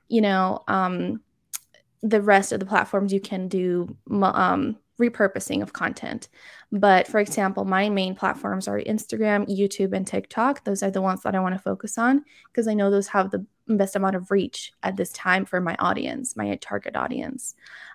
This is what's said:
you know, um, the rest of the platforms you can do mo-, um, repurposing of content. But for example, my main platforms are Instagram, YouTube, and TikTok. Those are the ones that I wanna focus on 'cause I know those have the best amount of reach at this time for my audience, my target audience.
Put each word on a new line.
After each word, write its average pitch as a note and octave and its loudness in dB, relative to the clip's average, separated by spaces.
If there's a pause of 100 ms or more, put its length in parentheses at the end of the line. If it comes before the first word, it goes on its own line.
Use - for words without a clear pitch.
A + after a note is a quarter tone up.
you A3 4
know, F#3+ 2
um, F#3 0 (840)
the G#3+ 2
rest G3 4
of G#3+ -2
the F#3+ -4
platforms G3 0
you G3 0
can F#3 -6
do F3+ -2 (120)
mo-, G3 2
um, F#3+ 0 (220)
repurposing G3 0
of G3+ -8
content. - -8 (420)
But G3 6
for G#3+ 0
example, G3 -2
my F#3+ 2
main F#3+ 0
platforms F#3+ -4
are G3+ -2
Instagram, G#3+ 0
YouTube, G3 0
and F#3+ -2
TikTok. A#3 -2
Those G3+ -2
are G3 0
the F#3+ -2
ones F#3+ -2
that G3 -2
I F#3+ 2
wanna F#3 -2
focus G3 -6
on C4 2 (300)
'cause A3+ 0
I G#3+ 2
know G3+ 4
those G3+ 2
have F#3+ 2
the G3 -4 (240)
best G3 2
amount F#3+ 2
of F3+ -6
reach - 0 (100)
at F#3+ -4
this F#3+ -4
time F#3+ 0
for F#3 -2
my F3 -2
audience, - -2
my - -4
target - -8
audience. - -6 (400)